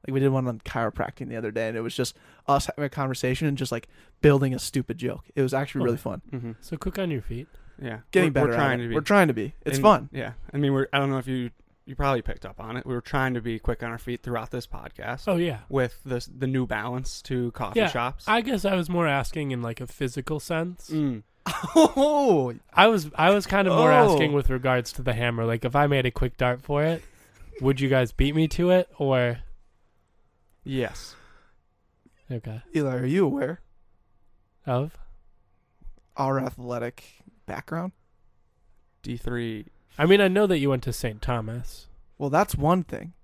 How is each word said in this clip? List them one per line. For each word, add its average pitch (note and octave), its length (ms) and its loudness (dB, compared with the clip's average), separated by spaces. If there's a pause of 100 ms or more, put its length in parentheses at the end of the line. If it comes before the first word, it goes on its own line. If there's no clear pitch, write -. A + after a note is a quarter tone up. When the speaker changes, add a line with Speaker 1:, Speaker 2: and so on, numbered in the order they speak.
Speaker 1:
Like, C3+ 60 -6
we C3+ 80 0
did C#3 80 4
one C3 180 0
on A#2+ 120 -6
chiropractic - 680 -6
the A#2 80 -10
other A2 160 -6
day, A2 160 -4
and A2+ 100 -6
it A2 40 -6
was A2+ 140 -6
just B2 200 -4 (320)
us C#3 200 2
having - 180 -4
a C3+ 40 -4
conversation C3 580 -2
and C#3+ 100 -2
just, C3 140 -4
like, A#2 160 -6 (340)
building C#3 340 6
a B2+ 40 -8
stupid - 380 -4
joke. A#2+ 280 -6 (100)
It C#3+ 80 0
was B2+ 100 0
actually C3+ 300 -2
really B2+ 120 2
Speaker 2:
Okay. D3+ 80 -8
Speaker 1:
fun. G#2+ 180 -8 (100)
Speaker 3:
Mm-hmm. A#2+ 200 -8 (100)
Speaker 2:
So - 160 -10
quick F#3 200 -6
on F#3 140 -2
your C3 100 -4
feet. A#2+ 260 -8 (320)
Speaker 3:
Yeah. A#2 200 -8 (120)
Speaker 1:
Getting F3+ 180 4
Speaker 3:
We're, C#3+ 40 -4
Speaker 1:
better C#3+ 140 2
Speaker 3:
we're A#2 60 2
Speaker 1:
at - 40 0
Speaker 3:
trying C3 220 2
Speaker 1:
it. A#2+ 40 -4
Speaker 3:
to A#2 60 -6
be. A#2 60 -2
Speaker 1:
We're D#3 60 0
trying F#3+ 260 6
to C#3 80 2
be. G#2+ 180 -6 (120)
It's C#3 120 -2
Speaker 3:
And, C#3 60 0
Speaker 1:
fun. E3+ 300 6
Speaker 3:
yeah. B2 180 -8 (220)
I C#3 40 -4
mean, C#3 160 2
we're, C3+ 200 0
I C#3 40 2
don't C#3 140 0
know C3+ 80 -2
if B2+ 80 -10
you, B2+ 240 -4 (340)
you C3+ 100 -16
probably C#3 280 0
picked - 200 -8
up G2 160 -14
on A2+ 160 -10
it. B2 120 -10
We C3 80 -6
were A#2+ 60 -6
trying C3 340 -2
to A#2 60 -4
be A2+ 180 -6
quick - 240 -4
on A#2 80 -8
our A#2 80 -10
feet A#2+ 240 -10
throughout A#2 260 -6
this B2 160 -8
podcast. - 600 -12
Speaker 2:
Oh, F#3+ 80 2
yeah. E3 240 -2 (100)
Speaker 3:
With B2+ 340 -2
this, B2 220 -6
the C3 220 -6
New C3 180 0
Balance B2 580 -6
to B2 280 -4
coffee - 300 -4
Speaker 2:
Yeah, F#3 80 2
Speaker 3:
shops. B2 380 -4
Speaker 2:
I A3 140 2
guess G#3+ 240 -2
I G3 100 2
was E3+ 140 -2
more F3 160 0
asking C#3 460 -2
in, B2 100 -4
like, A#2 180 -8
a B2+ 60 -10
physical C3+ 540 -6
sense. E3+ 500 -6
Speaker 3:
Mm. C#3+ 320 -2 (240)
Speaker 1:
<laughs> E3+ 80 -6 (220)
Oh. C4+ 800 6 (180)
Speaker 2:
I F#3+ 140 10
was, F#3 280 2
I D#3+ 140 4
was G3+ 160 4
kind F#3+ 220 2
of D#3+ 80 4
more D#3 160 6
Speaker 1:
Oh. - 200 8
Speaker 2:
asking D3+ 220 4
with C#3+ 160 2
regards B2+ 440 0
to B2+ 100 -8
the B2 100 -2
hammer. A#2 320 -2
Like, A2+ 180 -2
if B2+ 120 -2
I C#3+ 100 6
made C#3 220 2
a A#2+ 40 0
quick - 260 -2
dart B2 260 0
for D3 200 -2
it, E3 200 -2 (580)
would C3+ 180 2
you C3+ 100 0
guys C3 220 2
beat C#3+ 240 2
me D#3 140 4
to F3 220 2
it, F3+ 260 4
or? B2 420 0 (1200)
Speaker 3:
Yes. B2+ 520 -6 (1160)
Speaker 2:
Okay. A2+ 300 -10 (140)
Speaker 1:
Eli, C#3 220 0
are A#2+ 80 -4
you F3 200 4
aware E3 360 -2 (1040)
Speaker 2:
Of? C3+ 320 -4 (1200)
Speaker 1:
our C3+ 220 0
athletic B2 840 -10 (220)
background? E3+ 480 -8 (1080)
Speaker 3:
D A#2+ 140 -8
three. A#2 520 -6 (300)
Speaker 2:
I D3 80 4
mean, G3 140 8
I G3+ 80 6
know G3 200 4
that F#3 120 4
you C#3 100 2
went B2+ 140 0
to A#2+ 100 -4
Saint G#2+ 280 -6
Thomas. A#2 680 -6 (300)
Speaker 1:
Well, C#3+ 120 -4
that's E3 260 2
one E3 280 2
thing. - 300 -10 (100)